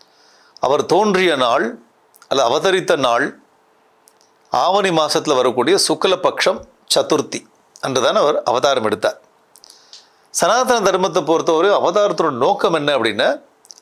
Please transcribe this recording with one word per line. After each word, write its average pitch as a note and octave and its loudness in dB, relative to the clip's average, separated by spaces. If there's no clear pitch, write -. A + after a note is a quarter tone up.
அவர் C3+ 0
தோன்றிய F#3 2
நாள், C#3 0
அல்ல, C3+ 0
அவதரித்த E3 0
நாள் B2+ 0
ஆவணி F#3 2
மாசத்துல D3+ 0
வரக்கூடிய B2+ 2
சுக்லபக்ஷம் F3+ 0
சதுர்த்தி - -2
அன்று C3 -4
தான் D3+ 0
அவர் D3+ 0
அவதாரம் B2+ 0
எடுத்தார். G2+ -4
சனாதன A3 0
தர்மத்தை F3+ 0
பொறுத்தவரை E3 0
அவதாரத்தோட F3 0
நோக்கம் E3 0
என்ன D3 0
அப்படின்னா, A2+ -2